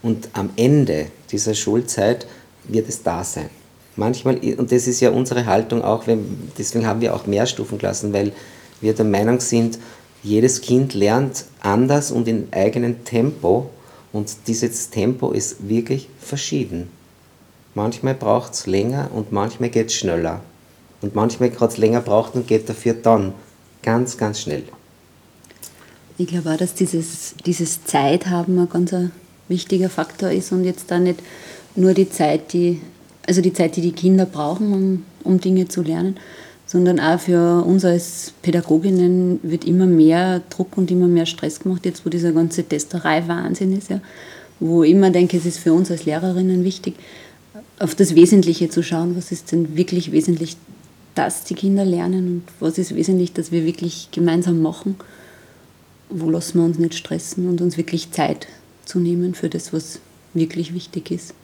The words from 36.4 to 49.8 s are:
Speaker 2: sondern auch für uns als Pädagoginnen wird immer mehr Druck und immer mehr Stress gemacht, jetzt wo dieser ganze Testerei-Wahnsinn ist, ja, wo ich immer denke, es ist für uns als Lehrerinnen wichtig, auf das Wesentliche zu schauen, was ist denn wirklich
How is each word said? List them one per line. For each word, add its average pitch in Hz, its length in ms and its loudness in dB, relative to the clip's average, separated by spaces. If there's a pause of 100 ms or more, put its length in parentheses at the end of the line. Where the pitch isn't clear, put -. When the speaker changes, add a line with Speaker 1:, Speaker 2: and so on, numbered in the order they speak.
Speaker 2:
sondern 180 340 4
auch 165 200 2
für 170 440 4
uns 185 200 4
als 175 580 0
Pädagoginnen 180 1040 2
wird 165 220 -4
immer 185 200 4
mehr 175 640 6
Druck - 280 -4
und 180 140 2
immer 180 160 4
mehr 170 180 4
Stress 160 340 -6
gemacht, 185 260 -4
jetzt 180 200 -6
wo 165 40 -2
dieser 170 220 0
ganze 165 320 2
Testerei-Wahnsinn 170 1120 -2
ist, - 120 -10
ja, 196 100 -4 (600)
wo 165 240 4
ich 156 80 6
immer 190 180 6
denke, 175 280 2
es 165 80 -2
ist 170 140 -4
für 165 140 2
uns 180 180 2
als 165 140 -6
Lehrerinnen 180 580 0
wichtig, 190 300 -4 (840)
auf 175 160 -4
das 180 200 2
Wesentliche 170 540 6
zu 170 140 -2
schauen, 175 340 -2
was 180 140 -8
ist - 200 -8
denn 160 240 0
wirklich 170 360 -2